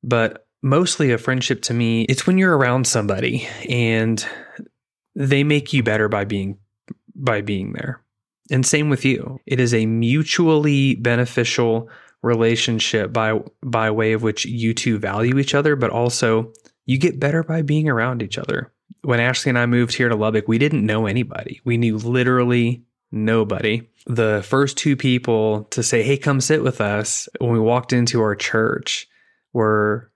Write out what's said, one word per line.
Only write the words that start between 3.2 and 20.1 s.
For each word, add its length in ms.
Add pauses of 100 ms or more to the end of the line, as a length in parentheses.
and 560 (920)
they 280
make 300
you 100
better 240
by 180
being, 320 (580)
by 260
being 320
there. 280 (480)
And 160
same 240
with 140
you. 420
It 140
is 140
a 120
mutually 1080
beneficial 920 (340)
relationship 880
by, 280 (220)
by 300
way 220
of 100
which 220
you 280
two 240
value 400
each 160
other, 220
but 140
also 640 (320)
you 120
get 220
better 240
by 180
being 280
around 340
each 140
other. 340 (300)
When 180
Ashley 300
and 100
I 60
moved 280
here 140
to 80